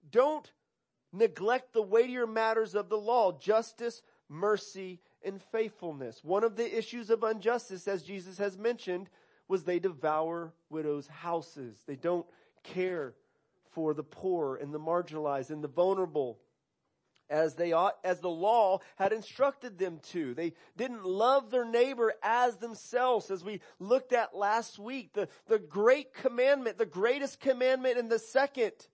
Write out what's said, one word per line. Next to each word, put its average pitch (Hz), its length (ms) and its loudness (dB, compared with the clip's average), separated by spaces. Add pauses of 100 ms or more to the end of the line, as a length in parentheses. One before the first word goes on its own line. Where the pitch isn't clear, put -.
don't 262 440 2 (600)
neglect 214 600 0
the 226 100 0
weightier 233 440 2
matters 220 500 0
of 202 120 -4
the 214 100 -2
law, 214 340 2
justice, 220 720 -2 (260)
mercy, 190 720 -4 (240)
and 196 260 -8
faithfulness." 160 720 -6
One 190 220 0
of 226 100 0
the 226 240 -2
issues 226 320 -6
of 226 140 2
injustice, 220 640 -2
as 185 160 -4
Jesus 185 340 -12
has 196 180 -4
mentioned, 196 540 -4 (360)
was 180 180 -2
they 175 160 0
devour 165 720 -2 (160)
widows' 147 400 -4
houses. 160 760 -6
They 143 120 -10
don't 170 300 -2 (360)
care 175 520 -6 (580)
for 156 220 0
the 147 100 -6
poor 160 500 -2
and 143 180 -10
the 151 60 -6
marginalized 156 720 -2
and 151 140 -8
the 147 40 -6
vulnerable 160 720 0 (880)
as 151 280 0
they 170 160 0
ought, 180 320 2
as 180 160 0
the 180 80 -4
law 196 500 4 (180)
had 196 160 2
instructed 247 640 -2
them 170 220 -4 (120)
to. 143 240 -4
They 160 180 -4 (240)
didn't 233 280 -6
love 220 460 4
their 247 140 2
neighbor 233 580 2
as 233 360 2
themselves, 233 720 -2
as 185 120 -4
we 196 180 -8 (200)
looked 247 320 2
at 233 240 2
last 208 420 0
week. 226 360 -10
The, 202 140 -2 (180)
the 220 120 4
great 208 560 2
commandment, 247 640 2
the 220 80 2
greatest 240 540 0
commandment 254 580 2
and 233 100 -2
the 226 120 2
second 262 520 0 (220)